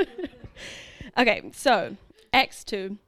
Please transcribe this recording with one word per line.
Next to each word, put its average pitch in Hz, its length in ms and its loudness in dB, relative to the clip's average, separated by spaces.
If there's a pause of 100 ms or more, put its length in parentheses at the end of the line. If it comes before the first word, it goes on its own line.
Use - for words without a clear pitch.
<laughs> - 260 -6 (880)
Okay, 240 360 2
so 202 420 2 (380)
Acts - 320 2
two. 196 320 -6 (100)